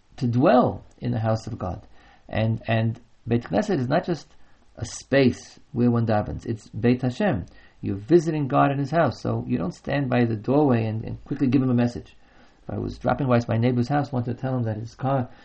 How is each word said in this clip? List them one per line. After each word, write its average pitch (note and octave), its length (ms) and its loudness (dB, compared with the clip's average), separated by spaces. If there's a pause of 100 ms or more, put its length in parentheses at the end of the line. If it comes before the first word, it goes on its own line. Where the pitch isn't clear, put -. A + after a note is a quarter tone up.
(160)
to B2+ 100 -2
dwell B2+ 560 4 (160)
in B2 120 -4
the A#2+ 80 -2
house A2 280 0
of A2+ 100 -8
God. - 300 -8 (400)
And, A2 400 -2
and A2+ 320 0 (260)
Beit A#2 180 0
Knesset G3+ 360 -2
is A#2+ 80 -2
not D#3 180 0
just E3+ 220 -4 (480)
a - 100 -8
space - 720 0 (140)
where A#2+ 180 2
one A#2 160 2
davens. G#2 400 -2
It's A2+ 220 -8
Beit A#2+ 360 0
Hashem. B2+ 420 -2 (340)
You're G2+ 160 -4
visiting D3+ 540 2
God C#3+ 220 4
in C#3 80 -4
His C#3+ 120 -4
house, D#3 300 0
so A2+ 260 -4
you B2 100 0
don't F#2 160 -4
stand C#3 360 -4
by B2 160 2
the A2+ 100 0
doorway B2 500 2
and, G#2+ 200 -4
and A2 180 -10
quickly C#3+ 240 -2
give B2+ 140 4
Him C3 80 0
a B2 40 2
message. A#2+ 420 -2 (520)
If - 60 -8
I G2+ 60 -4
was G#2 180 -6
dropping B2+ 300 -2
by A#2+ 200 4
my A2 100 0
neighbor's A#2+ 320 2
house, C#3+ 220 -2
wanted A#2+ 240 -4
to - 60 -14
tell C3 160 -2
him B2 60 -2
that A2 140 -4
his A2+ 180 -12
car, C3+ 340 -2 (140)